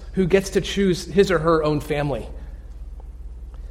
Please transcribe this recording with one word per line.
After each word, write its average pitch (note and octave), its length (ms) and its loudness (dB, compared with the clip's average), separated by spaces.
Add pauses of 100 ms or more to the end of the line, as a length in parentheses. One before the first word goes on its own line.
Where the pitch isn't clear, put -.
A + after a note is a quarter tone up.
(120)
who F#3 140 2
gets F#3+ 240 4
to G3 100 2
choose F#3+ 460 0
his F#3 240 4
or E3+ 80 4
her D#3+ 260 4
own D3+ 160 2
family. C#3+ 480 -2 (1400)